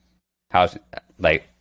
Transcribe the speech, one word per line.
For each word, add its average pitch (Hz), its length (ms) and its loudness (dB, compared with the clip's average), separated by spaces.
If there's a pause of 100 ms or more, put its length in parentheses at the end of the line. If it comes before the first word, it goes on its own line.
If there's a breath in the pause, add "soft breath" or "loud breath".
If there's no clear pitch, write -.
(520)
how, 90 180 2 (500)
like, 80 300 0 (120)